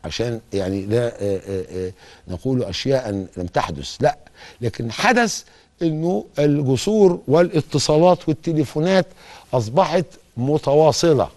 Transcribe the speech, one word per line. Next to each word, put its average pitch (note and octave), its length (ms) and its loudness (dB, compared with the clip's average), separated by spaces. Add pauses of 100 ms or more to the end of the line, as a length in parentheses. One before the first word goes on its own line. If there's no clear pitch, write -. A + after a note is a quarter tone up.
عشان A2+ 340 -6 (140)
يعني G2 320 -4
لا، A#2 220 0
آه، G2+ 320 -4 (100)
آه، F#2+ 220 -6
آه، F#2 200 -8 (360)
نقول B2 360 -4
أشياء B2+ 460 -4 (280)
لم F2+ 160 -6
تحدث، D2 460 -6
لا، C#3+ 180 0 (440)
لكن A#2 300 -6
حدث A3+ 520 0 (380)
إنه E3+ 440 -2 (140)
الجسور D3 880 2
والاتصالات D#3+ 1000 2
والتليفونات D#3+ 760 0 (480)
أصبحت D3 520 0 (320)
متواصلة. D3 1000 2